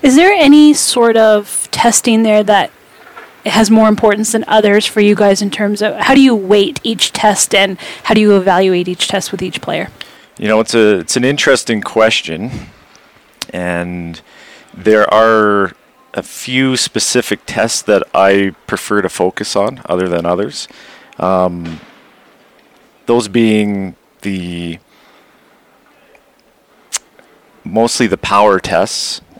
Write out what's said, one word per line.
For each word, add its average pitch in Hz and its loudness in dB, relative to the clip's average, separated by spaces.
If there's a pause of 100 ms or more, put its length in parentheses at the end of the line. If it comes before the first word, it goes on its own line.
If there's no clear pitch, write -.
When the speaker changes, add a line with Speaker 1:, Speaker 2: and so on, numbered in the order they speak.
Speaker 1:
Is 269 4
there 359 4
any 302 6
sort 233 2
of 214 0
testing 226 0
there 214 2
that 196 0 (760)
has 214 0
more 220 6
importance 214 0
than 220 -2
others 208 2
for - -2
you 208 4
guys 196 2
in 202 -4
terms 208 -4
of 208 -2
how 247 0
do 277 6
you 262 4
weight 196 0
each - -4
test - -2
and 196 0 (240)
how - -2
do 214 4
you 208 4
evaluate 185 2
each 180 -6
test - -6
with 185 -8
each 185 -8
player? - -8 (480)
Speaker 2:
You 107 -6
know, 110 2
it's 110 -2
a, 107 4
it's - -6
an 123 -2
interesting 131 0
question, 110 -2 (1000)
and 87 -8 (540)
there 107 2
are 107 2 (380)
a - -6
few 131 -4
specific - -4
tests - -4
that 104 2 (100)
I 98 2 (140)
prefer 104 -4
to 92 -4
focus - -4
on 110 -4
other 90 -2
than 85 -2
others. 98 -4 (520)
Um, 87 -2 (1300)
those 120 0
being 104 0 (280)
the, 87 -8 (2750)
mostly 113 -2
the 95 -2
power 101 2
tests - -4 (200)